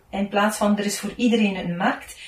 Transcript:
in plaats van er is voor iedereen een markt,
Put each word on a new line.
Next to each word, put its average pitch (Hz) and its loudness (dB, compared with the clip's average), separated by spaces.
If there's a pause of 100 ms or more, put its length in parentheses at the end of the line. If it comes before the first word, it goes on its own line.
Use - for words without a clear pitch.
(100)
in 196 -2
plaats 208 2
van 208 2
er 202 -2
is 202 -4
voor 208 -8
iedereen 214 2
een 170 -4
markt, - -2